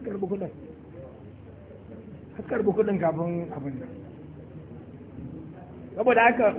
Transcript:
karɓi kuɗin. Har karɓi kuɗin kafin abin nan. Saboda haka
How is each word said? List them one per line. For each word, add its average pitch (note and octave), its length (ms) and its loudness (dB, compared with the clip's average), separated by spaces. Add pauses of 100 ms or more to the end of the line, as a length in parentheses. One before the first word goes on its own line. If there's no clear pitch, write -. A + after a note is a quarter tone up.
karɓi G3 240 -4
kuɗin. F#3 220 -4 (1900)
Har - 140 -10
karɓi G#3 260 2
kuɗin G3+ 240 4
kafin E3+ 560 0
abin C#3 240 -6
nan. B2+ 100 -10 (2000)
Saboda A#3 260 8
haka A#3 380 8